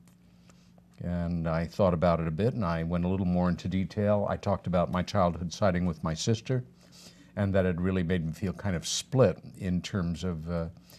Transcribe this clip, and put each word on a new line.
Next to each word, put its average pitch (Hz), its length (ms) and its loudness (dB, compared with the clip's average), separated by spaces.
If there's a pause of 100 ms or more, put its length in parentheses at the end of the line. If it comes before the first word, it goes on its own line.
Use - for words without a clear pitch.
(1040)
And 85 440 -2
I 82 180 0
thought 90 300 4
about 85 240 4
it 82 80 -2
a 80 40 -2
bit, 98 220 0
and 117 100 -4
I 85 200 0
went 87 220 0
a 90 40 2
little 95 160 0
more 90 240 2
into 87 180 -2
detail. 101 640 0
I 92 80 -2
talked 98 300 -2
about 87 240 2
my 90 100 0
childhood 87 500 0
sighting 90 340 2
with 85 180 -2
my 80 100 -2
sister, 117 500 -2 (720)
and 101 180 0
that 95 120 4
had 90 140 0
really 92 220 2
made 85 240 0
me 80 60 -2
feel 90 220 -4
kind 95 220 -4
of 80 120 -6
split 117 500 2 (220)
in 90 200 0
terms 85 440 -4
of, 82 260 -6
uh, 85 200 -4 (300)